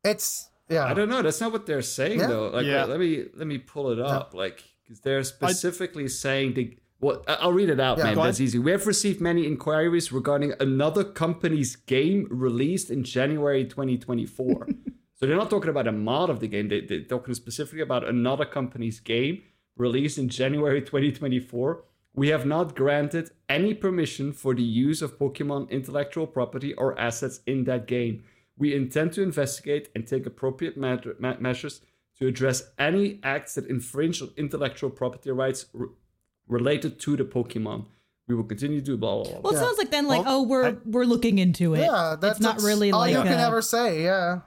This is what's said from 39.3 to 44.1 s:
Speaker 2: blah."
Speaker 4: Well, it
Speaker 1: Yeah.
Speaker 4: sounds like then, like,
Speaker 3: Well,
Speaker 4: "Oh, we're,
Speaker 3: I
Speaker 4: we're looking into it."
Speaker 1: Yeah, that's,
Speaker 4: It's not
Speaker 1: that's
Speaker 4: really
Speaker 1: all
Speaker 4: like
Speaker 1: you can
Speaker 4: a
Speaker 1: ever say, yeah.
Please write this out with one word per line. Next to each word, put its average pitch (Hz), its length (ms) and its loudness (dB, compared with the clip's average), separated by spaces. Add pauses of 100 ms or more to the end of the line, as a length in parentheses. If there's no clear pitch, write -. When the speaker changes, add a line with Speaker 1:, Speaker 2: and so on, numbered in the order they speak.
Speaker 2:
blah." - 80 -10
Speaker 4:
Well, 392 140 0
it - 20 2
Speaker 1:
Yeah. - 60 2
Speaker 4:
sounds 466 160 2
like 403 120 -2
then, 294 180 2
like, 262 180 2
Speaker 3:
Well, 269 140 2
Speaker 4:
"Oh, - 20 2
we're, 254 240 2
Speaker 3:
I 233 180 0
Speaker 4:
we're 233 220 2
looking 233 320 4
into 175 360 4
it." 156 60 2
Speaker 1:
Yeah, 185 400 2
that's, 208 160 2
Speaker 4:
It's 208 60 -10
not 220 140 4
Speaker 1:
that's 214 80 0
Speaker 4:
really 208 280 4
Speaker 1:
all 214 80 4
Speaker 4:
like 240 140 4
Speaker 1:
you 254 80 4
can 220 160 4
Speaker 4:
a 240 80 4
Speaker 1:
ever 226 160 2
say, 220 420 0
yeah. 180 420 2